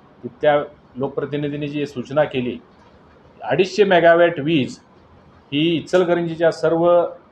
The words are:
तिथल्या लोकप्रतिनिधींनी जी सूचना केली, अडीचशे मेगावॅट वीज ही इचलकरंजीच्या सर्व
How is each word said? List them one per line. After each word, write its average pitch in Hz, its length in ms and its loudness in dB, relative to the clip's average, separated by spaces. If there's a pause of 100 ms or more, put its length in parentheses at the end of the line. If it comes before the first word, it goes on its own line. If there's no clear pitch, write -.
(240)
तिथल्या 147 360 0 (360)
लोकप्रतिनिधींनी 143 720 -6
जी 147 180 -6
सूचना 135 380 -2
केली, 123 340 -4 (840)
अडीचशे 185 420 0
मेगावॅट 170 560 4
वीज 147 380 -2 (720)
ही 160 240 0
इचलकरंजीच्या 170 760 0
सर्व 170 540 2 (260)